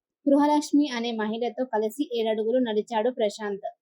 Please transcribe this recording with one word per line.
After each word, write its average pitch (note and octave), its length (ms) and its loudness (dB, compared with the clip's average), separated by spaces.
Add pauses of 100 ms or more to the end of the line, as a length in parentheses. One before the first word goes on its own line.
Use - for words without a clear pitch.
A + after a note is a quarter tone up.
(260)
గృహలక్ష్మి D4 640 4
అనే A#3+ 220 -4
మహిళతో A3+ 540 -4
కలిసి A3 480 -2
ఏడడుగులు A3+ 460 0
నడిచాడు A3 500 0
ప్రశాంత్. G#3 580 -4 (140)